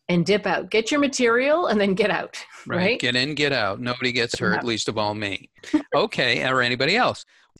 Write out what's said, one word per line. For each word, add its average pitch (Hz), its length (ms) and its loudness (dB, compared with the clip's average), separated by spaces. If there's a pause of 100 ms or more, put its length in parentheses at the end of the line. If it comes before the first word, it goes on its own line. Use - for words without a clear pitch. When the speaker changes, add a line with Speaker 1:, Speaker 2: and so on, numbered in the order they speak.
Speaker 1:
and 175 180 2
dip 202 200 2
out. 156 240 -2
Get 226 200 0
your 302 80 2
material 269 680 2
and 214 140 2
then 196 140 2
get 202 160 2
out, - 260 -6 (300)
Speaker 2:
Right. 117 100 -4
Speaker 1:
right? 196 240 0
Speaker 2:
Get 123 140 0
in, 131 220 0
get 143 160 2
out. 110 280 0
Nobody 123 300 -2
gets 117 280 0
hurt, 117 240 0
Speaker 1:
Yeah. - 40 -
Speaker 2:
least 110 220 -2
of 110 100 -4
all 104 160 -2
me. 101 360 -8 (120)
Speaker 1:
<laughs> - 320 -2
Speaker 2:
Okay, 143 540 0
or 131 140 2
anybody 127 340 0
else. 180 280 0 (360)